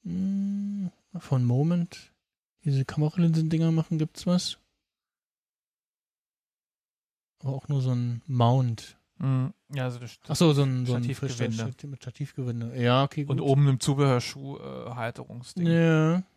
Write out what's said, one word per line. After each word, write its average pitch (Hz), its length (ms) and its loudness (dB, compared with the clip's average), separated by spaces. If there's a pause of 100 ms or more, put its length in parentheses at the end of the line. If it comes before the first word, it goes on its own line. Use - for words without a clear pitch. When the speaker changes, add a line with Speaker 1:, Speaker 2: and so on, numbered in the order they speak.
Speaker 1:
Hm, 196 840 -4 (280)
von 127 260 0
Moment. 160 680 0 (520)
Diese 135 200 2
Kameralinsen-Dinger 160 880 2
machen, 160 260 0
gibt's - 280 -6
was? 180 320 0 (2750)
Aber 135 140 -6
auch 135 140 -12
nur 139 140 0
so 127 100 0
ein 120 340 -2
Mount. 123 720 2 (200)
Speaker 2:
Hm, 131 360 -2 (180)
ja, 135 120 -4
also 120 140 -6
das 120 200 -16 (100)
Speaker 1:
Ach 151 80 -4
so, 165 160 6
so 143 120 4
ein, 127 220 0
so 123 80 0
ein 120 100 0
Speaker 2:
Stativgewinde. 120 520 -4
Speaker 1:
Stativ-, 127 340 -8
mit 135 120 -14
Stativgewinde. 123 800 -6
Ja, 123 220 4
okay, 143 200 -4
gut. 147 80 -6
Speaker 2:
Und 131 80 0
oben 139 280 6
im 131 120 2
Zubehörschuh, 139 800 0
äh, 131 360 -12
Halterungsding. 120 720 -8
Speaker 1:
Ja. 165 560 4 (140)